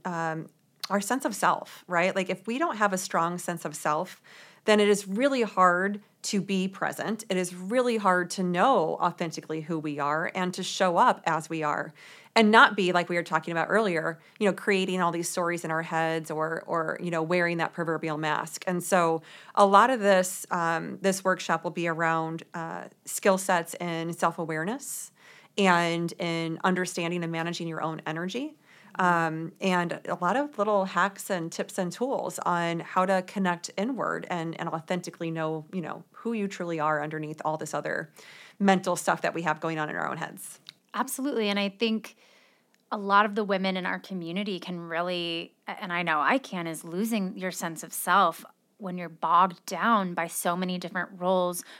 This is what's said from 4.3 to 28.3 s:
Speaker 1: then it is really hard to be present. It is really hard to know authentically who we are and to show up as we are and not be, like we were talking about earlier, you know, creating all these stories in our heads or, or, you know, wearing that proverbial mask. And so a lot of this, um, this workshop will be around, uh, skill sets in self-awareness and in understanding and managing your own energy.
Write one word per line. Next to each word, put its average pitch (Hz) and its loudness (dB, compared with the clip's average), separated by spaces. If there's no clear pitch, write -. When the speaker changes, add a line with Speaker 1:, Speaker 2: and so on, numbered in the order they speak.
Speaker 1:
then 214 6
it 208 6
is 202 2
really 247 2
hard 190 4
to 196 0
be 190 0
present. 190 -6
It 185 0
is 180 -2
really 226 0
hard 180 2
to 190 -4
know 180 2
authentically 165 -4
who 160 -4
we 147 -6
are 151 -2
and 180 -2
to 190 -6
show 180 0
up 208 6
as 160 0
we 160 -4
are 151 -2
and 220 8
not 226 10
be, 185 2
like 175 2
we 175 -2
were 175 2
talking 165 -2
about 165 0
earlier, 165 2
you 214 2
know, 180 4
creating 190 2
all 170 4
these 170 -4
stories 170 -2
in 165 -6
our 160 -2
heads 160 -2
or, 156 -2
or, 160 -2
you 175 -4
know, 165 0
wearing 170 2
that 160 -2
proverbial 160 -4
mask. 156 -4
And 180 -2
so 165 2
a 202 8
lot 202 8
of 254 0
this, 190 4
um, 165 -2
this 190 0
workshop 180 0
will 175 -4
be 170 -2
around, 165 0
uh, 165 -8
skill - 2
sets 180 0
in 170 -4
self-awareness 170 -4
and 170 4
in 165 -4
understanding 180 0
and 165 -4
managing 165 -4
your 160 -6
own 160 -4
energy. 190 -4